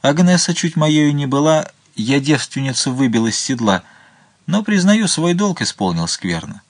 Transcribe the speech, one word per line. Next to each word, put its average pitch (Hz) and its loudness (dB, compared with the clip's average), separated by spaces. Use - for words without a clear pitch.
Агнеса 175 2
чуть 165 -4
моею 151 2
не 143 -2
была, 151 2
я 131 0
девственницу 135 -2
выбил 120 0
из 110 -2
седла, 98 -2
но, 196 0
признаю, 208 2
свой 170 0
долг 185 -2
исполнил 87 -4
скверно. - -6